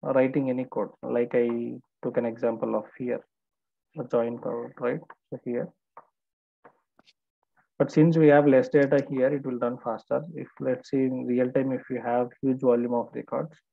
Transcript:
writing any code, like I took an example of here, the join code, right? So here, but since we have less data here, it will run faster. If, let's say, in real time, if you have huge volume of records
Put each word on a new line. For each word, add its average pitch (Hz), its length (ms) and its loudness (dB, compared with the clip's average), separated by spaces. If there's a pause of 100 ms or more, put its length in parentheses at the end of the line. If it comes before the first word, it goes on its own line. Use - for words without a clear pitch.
(140)
writing 131 380 2
any 127 140 -4
code, 110 240 -6 (120)
like 120 320 -2
I 120 460 -2 (240)
took 120 140 -4
an 120 100 -2
example 113 480 -4
of 107 100 -4 (100)
here, 120 240 -6 (760)
the 156 80 -10
join 117 340 -2
code, 123 420 -8
right? 127 200 -4 (320)
So 127 120 -12
here, 123 240 -4 (2000)
but 139 120 2
since 160 260 6
we 156 100 8
have 147 180 8
less 131 240 6
data 139 400 4
here, 135 240 0
it 139 100 -6
will 127 140 -6
run 120 260 -4
faster. 117 380 -4 (140)
If, - 120 -12 (120)
let's 127 320 -4
say, 135 140 0
in 127 200 -4
real 123 260 0
time, 135 200 0
if 127 180 -6
you 127 160 -6
have 123 220 0 (160)
huge 131 180 0
volume 120 320 2
of 117 220 -4
records 123 420 -8 (160)